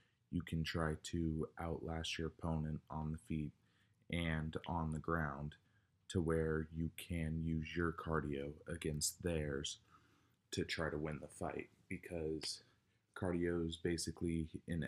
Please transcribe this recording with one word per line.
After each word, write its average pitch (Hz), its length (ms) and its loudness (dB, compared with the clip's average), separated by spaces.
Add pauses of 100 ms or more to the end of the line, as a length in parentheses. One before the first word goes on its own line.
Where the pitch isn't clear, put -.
(320)
you 85 100 0
can 82 220 0
try 80 300 2 (100)
to 80 440 2 (140)
outlast 80 560 -2
your 80 80 0
opponent 78 540 0 (100)
on 78 220 -2
the 80 60 -4 (100)
feet 78 240 0 (600)
and 80 440 0 (100)
on 80 240 0
the 78 80 0
ground 73 560 0 (540)
to 95 120 2
where 80 460 4 (100)
you 82 200 2
can 80 480 0
use 80 320 0
your 85 160 4
cardio 73 580 0 (180)
against 78 540 -2
theirs 76 540 0 (760)
to 85 140 0
try 78 260 0
to 76 80 0
win 76 240 -2
the 73 60 -10
fight, - 400 -4 (200)
because 80 760 -4 (520)
cardio 87 540 2
is 82 80 -2
basically 82 720 0 (180)
in 82 220 0